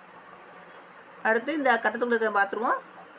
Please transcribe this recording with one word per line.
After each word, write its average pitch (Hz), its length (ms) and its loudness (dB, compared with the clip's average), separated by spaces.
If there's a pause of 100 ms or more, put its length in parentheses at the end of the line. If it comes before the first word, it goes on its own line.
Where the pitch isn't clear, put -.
(1200)
அடுத்து 233 300 0
இந்த 262 300 2
கட்டத்துக்குள்ள 233 280 -2
இருக்கிறத 226 240 2
பார்த்துருவோம். 208 420 0 (420)